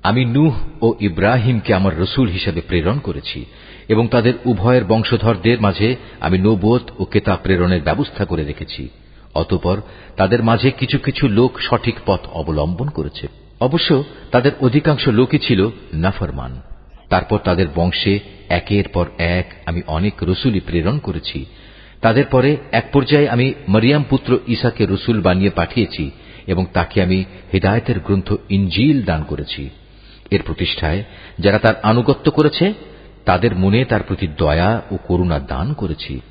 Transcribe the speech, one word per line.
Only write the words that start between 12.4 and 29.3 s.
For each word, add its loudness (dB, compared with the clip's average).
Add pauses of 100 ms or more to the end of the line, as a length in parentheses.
করেছে। -8 (320)
অবশ্য 2 (280)
তাদের 4 (100)
অধিকাংশ 2
লোকই 4
ছিল 2 (240)
নাফরমান। -4 (480)
তারপর 0
তাদের 0
বংশে 0 (300)
একের 0
পর -2 (120)
এক -2 (120)
আমি -4
অনেক -2
রসুলই 0
প্রেরণ -2
করেছি। -8 (560)
তাদের 2
পরে 2 (140)
এক 0
পর্যায়ে 2
আমি 0 (160)
মরিয়াম 4
পুত্র 0
ঈসাকে 0
রসুল 0
বানিয়ে 2
পাঠিয়েছি -2 (360)
এবং 0
তাকে 0
আমি 2 (280)
হেদায়েতের 0
গ্রন্থ -2 (160)
ইনজিল 2
দান -2
করেছি। -8 (640)